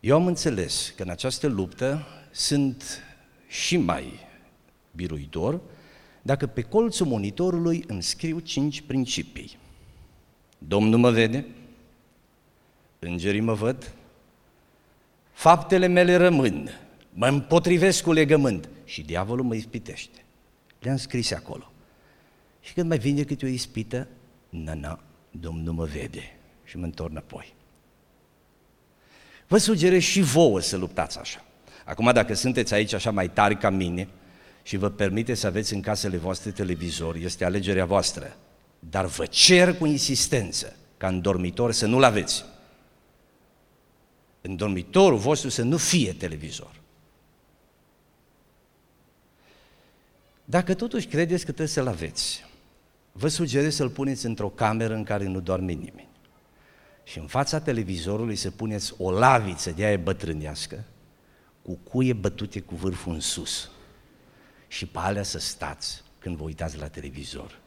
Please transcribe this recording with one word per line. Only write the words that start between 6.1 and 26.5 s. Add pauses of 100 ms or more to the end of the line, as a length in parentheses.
dacă
pe
colțul
monitorului
îmi
scriu
cinci
principii. (1000)
„Domnul
mă
vede, (1500)
îngerii
mă
văd, (1400)
faptele
mele
rămân, (440)
mă
împotrivesc
cu
legământ (160)
și
diavolul
mă
ispitește.” (540)
Le-am
scris
acolo. (880)
Și
când
mai
vine
câte
o
ispită: (400)
„Na,
na, (300)
Domnul
mă
vede.” (280)